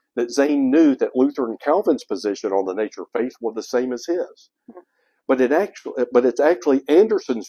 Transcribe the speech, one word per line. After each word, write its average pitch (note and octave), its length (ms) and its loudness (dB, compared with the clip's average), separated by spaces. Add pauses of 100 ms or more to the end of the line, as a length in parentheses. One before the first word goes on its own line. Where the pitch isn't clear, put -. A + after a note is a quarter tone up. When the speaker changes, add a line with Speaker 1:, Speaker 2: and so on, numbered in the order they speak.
(180)
Speaker 1:
that A#2+ 140 -4
Zane C#3 400 0
knew C#3 260 4
that A2+ 200 -2
Luther C3+ 320 0
and G#2+ 120 -8
Calvin's D#3 440 0
position G2+ 480 -4
on G2 140 0
the F#2 80 -6
nature G2+ 280 -6
of - 100 -16
faith B2 280 -4
were A2+ 140 -6
the G#2+ 80 -8
same B2+ 300 -4
as A#2+ 140 -10
his. - 440 -8 (200)
Speaker 2:
Mm. - 120 -20 (460)
Speaker 1:
But C3 120 2
it B2+ 120 2
actu-, - 420 -2 (180)
but B2 140 4
it's B2 140 0
actually D3 480 2
Anderson's F3+ 600 2